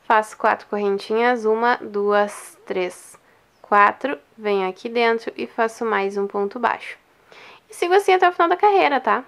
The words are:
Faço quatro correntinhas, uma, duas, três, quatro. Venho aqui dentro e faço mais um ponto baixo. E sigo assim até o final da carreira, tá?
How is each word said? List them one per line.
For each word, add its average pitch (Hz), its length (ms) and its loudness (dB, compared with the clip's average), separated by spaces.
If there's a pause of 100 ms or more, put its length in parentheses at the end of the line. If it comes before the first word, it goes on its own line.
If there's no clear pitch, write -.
Faço 214 300 0
quatro 208 320 -2
correntinhas, 214 760 -2
uma, 226 340 0
duas, 208 880 -2
três, 185 500 -8 (460)
quatro. 214 560 2 (180)
Venho 202 320 -2
aqui 185 220 -10
dentro 233 480 -2
e - 80 -6
faço 226 400 -4
mais 202 320 -2
um 202 80 -2
ponto 202 320 -6
baixo. - 400 -4 (720)
E - 60 -20
sigo 349 180 0
assim 381 200 4
até 370 140 4
o 359 40 0
final 339 180 0
da 349 80 -2
carreira, 330 420 2
tá? 220 280 -2